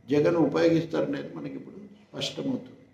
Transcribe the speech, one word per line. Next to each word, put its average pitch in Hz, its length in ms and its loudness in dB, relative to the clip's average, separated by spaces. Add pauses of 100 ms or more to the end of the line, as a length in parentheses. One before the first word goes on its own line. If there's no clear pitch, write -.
(100)
జగన్ 160 260 4
ఉపయోగిస్తారనేది 156 960 2
మనకి 143 200 -10
ఇప్పుడు - 220 -14
స్పష్టమవుతుంది. - 1000 -8 (180)